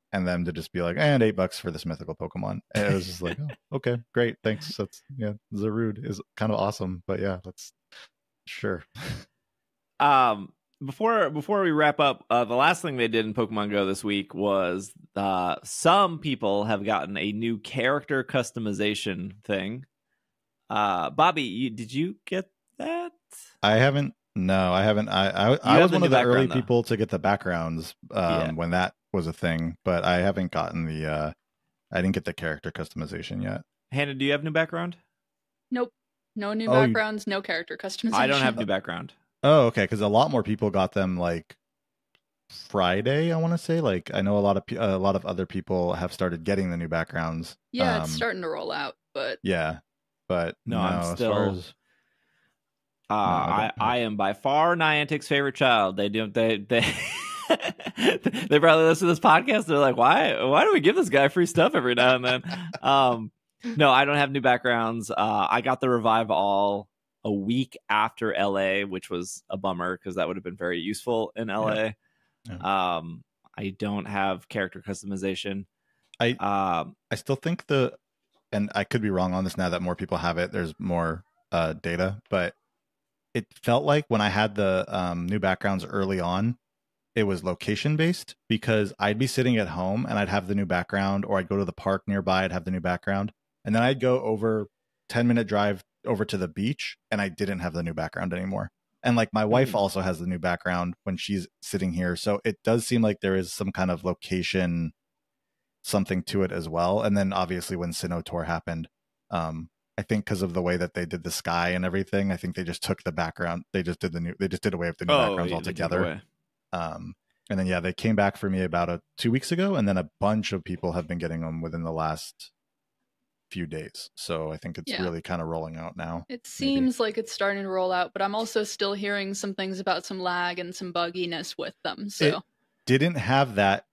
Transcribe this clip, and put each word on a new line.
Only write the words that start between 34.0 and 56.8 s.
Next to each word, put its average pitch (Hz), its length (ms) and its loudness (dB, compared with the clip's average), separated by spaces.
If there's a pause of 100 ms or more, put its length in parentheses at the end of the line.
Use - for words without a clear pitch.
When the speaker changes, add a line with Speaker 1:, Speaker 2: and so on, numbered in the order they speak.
Speaker 2:
do 135 100 -4
you 139 80 2
have 143 120 -2
new 160 60 -4
background? 165 460 -2 (760)
Speaker 3:
Nope. 247 220 -2 (420)
No 208 200 -4
new 220 120 -4
Speaker 1:
Oh, - 60 2 (100)
you - 100 4
Speaker 3:
backgrounds, 214 340 -2
no 196 160 -2
character 165 340 -6
customization. 208 380 -4
Speaker 2:
I 117 120 4
don't 139 140 2
have 127 160 2
new 113 100 -4
background. 95 460 -4 (320)
Speaker 1:
Oh, 143 220 8
okay, 110 220 2
'cause 110 120 -2
a 104 80 4
lot 117 220 6
more 123 140 2
people 104 260 0
got 92 220 2
them, 92 260 0
like, 85 380 -4 (920)
Friday, 110 840 0
I 165 60 0
wanna 165 200 0
say. 165 220 -2
Like, 98 340 0
I 98 80 0
know 101 160 2
a - 20 4
lot 101 160 4
of 98 100 -6
pe-, - 100 -6
a 98 220 0
lot 98 180 4
of 87 100 -4
other 92 200 -4
people 90 480 -2
have 87 180 -4
started 85 320 -4
getting 95 260 0
the 85 60 -4
new 85 120 -4
backgrounds. 82 680 -4 (160)
Speaker 3:
Yeah, - 240 2
it's 80 140 -4
Speaker 1:
Um, - 0 -
Speaker 3:
starting - 320 -4
to 160 60 -4
roll - 240 -6
out, 143 240 -6 (180)
but - 280 -6
Speaker 1:
Yeah, 80 380 0 (480)
but 85 280 0 (100)
Speaker 2:
No, 113 140 -2
Speaker 1:
no, 95 80 2
Speaker 2:
I'm 90 140 0 (100)
Speaker 1:
as 117 120 -2
far 104 220 2
Speaker 2:
still 98 40 0
Speaker 1:
as 92 240 -8 (1400)
Speaker 2:
Uh, 104 40 0
Speaker 1:
No, 98 200 2
I 82 160 0
Speaker 2:
I, 107 260 0
Speaker 1:
don't - 20 -20
have 117 160 2
Speaker 2:
I - 40 0
am 110 180 -2
by 101 160 0
far 151 440 2
Niantic's 151 520 0
favorite 143 260 2
child. 107 420 4
They 101 120 0
do, 107 200 -2
they, 113 300 2
they, 113 220 0